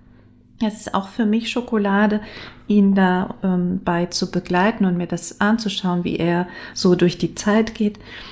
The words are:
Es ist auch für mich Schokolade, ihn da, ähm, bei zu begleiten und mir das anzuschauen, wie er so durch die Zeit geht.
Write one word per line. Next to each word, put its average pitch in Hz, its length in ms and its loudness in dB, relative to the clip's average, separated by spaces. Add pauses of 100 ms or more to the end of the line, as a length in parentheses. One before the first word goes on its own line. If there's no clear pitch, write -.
(640)
Es 214 160 -2
ist - 120 -2
auch 196 160 -2
für 233 160 -2
mich 226 260 0
Schokolade, 208 720 2 (460)
ihn 196 280 6
da, 185 480 2
ähm, 180 400 0
bei 175 220 0
zu 175 260 -4
begleiten 190 540 0
und 180 100 2
mir 175 120 -2
das - 340 -6
anzuschauen, 196 640 0
wie 175 100 -4
er 175 320 0 (260)
so 180 220 4
durch 175 220 2
die - 180 -4
Zeit 220 400 0
geht. 208 240 -2 (320)